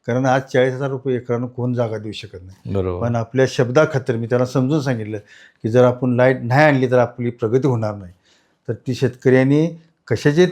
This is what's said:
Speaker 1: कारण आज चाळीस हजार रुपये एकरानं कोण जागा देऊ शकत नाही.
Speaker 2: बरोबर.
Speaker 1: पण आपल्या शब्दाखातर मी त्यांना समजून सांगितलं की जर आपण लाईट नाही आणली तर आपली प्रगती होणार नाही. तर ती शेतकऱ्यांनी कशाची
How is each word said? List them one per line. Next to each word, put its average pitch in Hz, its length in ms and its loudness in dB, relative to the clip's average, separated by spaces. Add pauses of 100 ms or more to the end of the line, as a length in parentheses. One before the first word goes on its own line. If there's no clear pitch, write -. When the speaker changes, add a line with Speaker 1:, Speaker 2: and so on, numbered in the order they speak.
Speaker 1:
कारण 127 180 -2
आज 131 160 2
चाळीस 131 320 0
हजार 131 160 -6
रुपये 131 260 -6
एकरानं 120 320 -4
कोण 123 260 -6
जागा 113 240 -4
देऊ 107 140 -10
शकत 98 320 -16
नाही. 95 300 -14
Speaker 2:
बरोबर. 92 340 -4
Speaker 1:
पण 120 80 -2
आपल्या 127 340 0
शब्दाखातर 127 680 0
मी 117 100 -6
त्यांना 123 200 0
समजून 135 360 -2
सांगितलं 110 360 -6 (460)
की 113 60 -2
जर 123 140 6
आपण 123 320 0
लाईट 127 260 4
नाही 127 240 4
आणली 131 260 2
तर 127 60 4
आपली 120 320 0
प्रगती 120 380 -2
होणार 110 280 -2
नाही. 92 180 -16 (540)
तर 123 60 -6
ती 123 220 -6
शेतकऱ्यांनी 131 720 2 (400)
कशाची 147 440 2